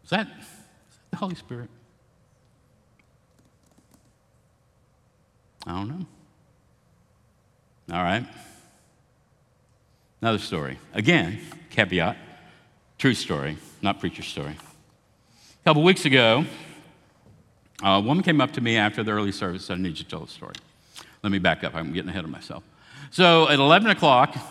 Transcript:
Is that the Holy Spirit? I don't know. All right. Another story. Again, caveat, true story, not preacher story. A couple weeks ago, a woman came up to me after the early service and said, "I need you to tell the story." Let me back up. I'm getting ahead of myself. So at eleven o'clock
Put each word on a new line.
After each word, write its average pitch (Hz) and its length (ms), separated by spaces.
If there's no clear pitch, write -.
Is - 80
that 196 160
the - 80
Holy 185 180
Spirit? 120 340
I 87 60
don't 98 160
know. 165 180
All 90 120
right. 101 220
Another 113 180
story. 73 400
Again, 110 460
caveat, 90 480
true 131 160
story, 76 440
not 98 180
preacher 80 240
story. 73 320
A - 1080
couple 156 200
weeks 185 220
ago, 131 400
a 98 160
woman 147 240
came 156 180
up 127 120
to 131 80
me 117 160
after 104 260
the 110 80
early 104 200
service 92 300
and - 60
said, 90 100
"I 92 40
need 82 160
you 82 60
to - 20
tell 80 160
the - 100
story." - 240
Let 104 100
me 98 80
back 87 240
up. 78 120
I'm 82 180
getting 90 160
ahead 87 140
of 78 60
myself. - 340
So 165 360
at 143 120
eleven 175 300
o'clock 143 480